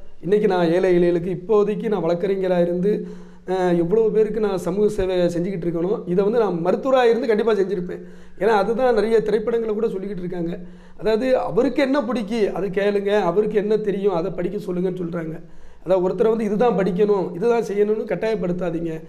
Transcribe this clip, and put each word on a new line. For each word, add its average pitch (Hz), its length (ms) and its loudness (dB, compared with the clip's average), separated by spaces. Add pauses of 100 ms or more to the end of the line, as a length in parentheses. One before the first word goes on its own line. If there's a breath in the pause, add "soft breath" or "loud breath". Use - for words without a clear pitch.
(220 soft breath)
இன்னைக்கு 208 260 4
நான் 175 240 2
ஏழை 185 240 4
எளியலுக்கு, 175 440 0
இப்போதைக்கு 208 480 0
நான் 190 160 -2
வழக்கறிஞரா 180 560 0
இருந்து, 180 480 0 (420 loud breath)
ஆ, 185 180 2
எவ்வளவு 175 420 2
பேருக்கு 214 300 2
நான் 202 180 0
சமூக 190 300 0
சேவை 185 280 0
செஞ்சுக்கிட்டு 175 480 0
இருக்கேனோ, 170 420 -2
இதை 180 180 2
வந்து 226 140 2
நான் 175 280 0
மருத்துவரா 247 360 2
இருந்து 233 240 2
கண்டிப்பா 220 260 2
செஞ்சிருப்பேன். 180 500 -2 (360 loud breath)
ஏன்னா, 185 80 0
அதுதான் 226 480 2
நிறைய 220 280 2
திரைப்படங்களை 220 520 0
கூட 214 120 0
சொல்லிக்கிட்டு 190 320 -6
இருக்காங்க. 175 400 -6 (400 loud breath)
அதாவது, 233 400 2
அவருக்கு 269 440 2
என்ன 269 220 2
பிடிக்கி 226 440 0
அதை 185 220 -4
கேளுங்க, 202 500 0
அவருக்கு 202 380 2
என்ன 208 180 2
தெரியும் 202 380 0
அதை 170 160 -2
படிக்க 180 420 -6
சொல்லுங்கன்னு 180 300 -2
சொல்றாங்க. 165 400 -8 (420 soft breath)
அதாவது, 185 240 2
ஒருத்தரை 185 200 2
வந்து 220 160 2
இதுதான் 208 340 2
படிக்கணும், 196 560 0
இதுதான் 226 300 0
செய்யணும்னு 208 400 0
கட்டாயப்படுத்தாதீங்க. 175 1040 -4